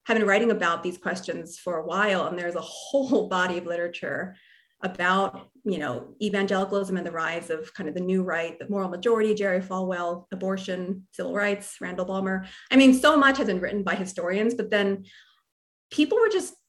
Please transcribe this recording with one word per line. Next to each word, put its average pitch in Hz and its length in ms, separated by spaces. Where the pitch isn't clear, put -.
have 226 120
been 214 100
writing 208 240
about 175 320
these 175 140
questions 170 600
for 175 200
a 160 80
while, 180 420
and 175 100
there's 175 180
a 165 60
whole 262 680
<laughs> - 20
body 180 280
of 180 80
literature 170 680
about, 185 680
you 190 140
know, 139 420
evangelicalism 196 800
and 175 80
the 170 60
rise 165 400
of 160 240
kind 180 120
of 151 60
the 180 80
new 185 220
right, 165 340
the - 100
moral 196 220
majority, 214 460
Jerry 196 260
Falwell, 185 680
abortion, 190 800
civil 180 240
rights, 202 440
Randall 185 260
Balmer. 190 420
I 262 60
mean, 262 180
so 294 200
much 269 220
has 269 80
been 190 140
written 202 240
by 175 100
historians, 190 600
but 196 160
then 196 340
people 302 280
were 453 100
just, - 260